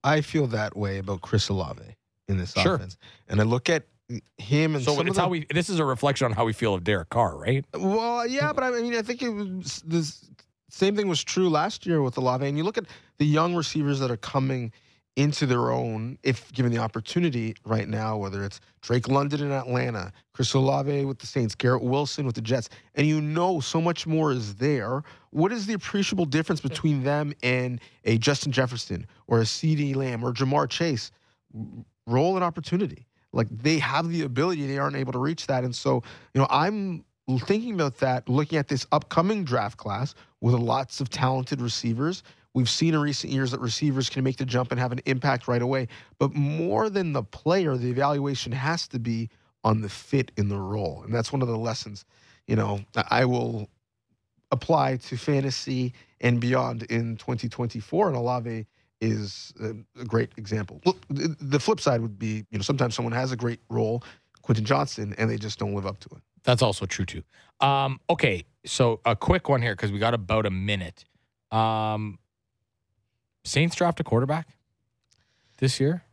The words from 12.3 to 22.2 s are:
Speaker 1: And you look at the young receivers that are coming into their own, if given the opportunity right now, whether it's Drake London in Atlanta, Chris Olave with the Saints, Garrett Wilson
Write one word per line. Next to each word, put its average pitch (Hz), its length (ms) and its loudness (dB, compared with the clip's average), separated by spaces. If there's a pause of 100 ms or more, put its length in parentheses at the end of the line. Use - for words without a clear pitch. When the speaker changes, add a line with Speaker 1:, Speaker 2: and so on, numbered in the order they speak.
Speaker 1:
And 143 120 -2
you 156 60 -2
look 214 140 -2
at 214 80 -4 (320)
the 147 80 4
young 160 300 4
receivers 143 440 0
that 127 120 0
are 113 60 -2
coming 131 540 -2 (440)
into 151 300 2
their 120 260 2
own, 120 520 -4
if - 300 -2
given 123 180 2
the 117 80 0
opportunity 113 760 -2 (100)
right 110 220 0
now, 110 300 -2
whether 101 260 -6
it's 98 160 -8 (220)
Drake 123 260 0
London 143 340 2
in 143 100 -2
Atlanta, 123 600 -2 (220)
Chris 127 200 0
Olave 139 520 2
with 135 140 -4
the - 80 -14
Saints, 117 280 0
Garrett 123 280 2
Wilson 139 420 0